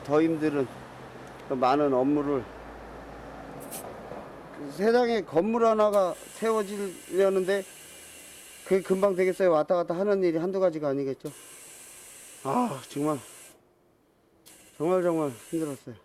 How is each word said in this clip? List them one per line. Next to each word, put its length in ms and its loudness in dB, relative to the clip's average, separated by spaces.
더 180 4
힘든 440 0
그 60 -2
많은 380 2
업무를 520 2
세상에 460 2
건물 440 2
하나가 480 4
세워지려는데 1300 0
그게 180 2
금방 340 2
되겠어요? 340 4
왔다 240 4
갔다 220 0
하는 260 2
일이 160 4
한두 220 -2
가지가 280 2
아니겠죠. 440 -4
아, 440 -2
정말, 300 -2
정말, 240 2
정말 280 2
힘들었어요. 440 -6